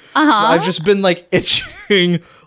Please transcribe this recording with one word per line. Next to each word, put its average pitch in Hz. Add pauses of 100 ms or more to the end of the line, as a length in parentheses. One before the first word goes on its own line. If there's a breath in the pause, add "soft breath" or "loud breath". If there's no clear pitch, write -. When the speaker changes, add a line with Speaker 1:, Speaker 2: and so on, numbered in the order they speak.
(160 soft breath)
Speaker 1:
So 190
Speaker 2:
Uh-huh. 208
Speaker 1:
I've 170
just 175
been, 196
like, 180
<laughs> -
itching 175 (240 soft breath)